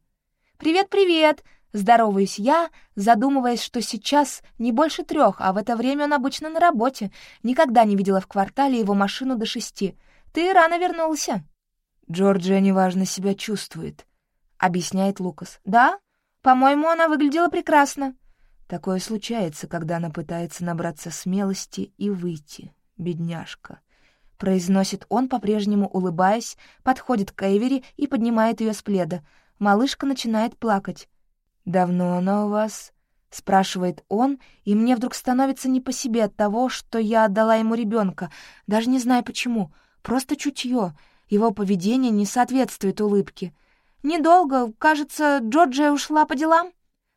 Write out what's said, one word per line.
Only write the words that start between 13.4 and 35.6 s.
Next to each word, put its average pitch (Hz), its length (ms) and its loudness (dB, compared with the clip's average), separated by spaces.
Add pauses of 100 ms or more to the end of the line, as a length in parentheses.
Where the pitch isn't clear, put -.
объясняет 190 640 -2
Лукас. 180 440 -10
«Да? 254 360 4 (420)
По-моему, 277 480 4
она 330 180 4
выглядела 302 420 2
прекрасно». 285 680 0 (520)
«Такое 185 320 -6
случается, 208 680 -6
когда 170 300 -6
она 170 120 -6
пытается 170 560 -8
набраться 170 460 -6
смелости 190 840 -6
и 202 120 -4
выйти, 175 640 -8 (240)
бедняжка», 170 840 -10 (600)
произносит 190 680 0
он, 254 220 -2
по-прежнему 208 580 0
улыбаясь, 185 680 -2 (240)
подходит 247 500 -2
к - 120 -10
Эйвери 233 400 0 (120)
и 285 120 -4
поднимает 226 520 0
ее 220 140 -2
с - 80 -10
пледа. 180 420 -2 (360)
Малышка 208 480 0
начинает 226 500 -2
плакать. 196 520 -4 (540)
«Давно 180 540 0
она 202 300 0
у - 20 -2
вас?» 214 420 -4 (380)
спрашивает 190 800 0
он, 254 300 0 (240)
и 202 100 0
мне 233 220 2
вдруг 240 180 -4
становится 262 560 -2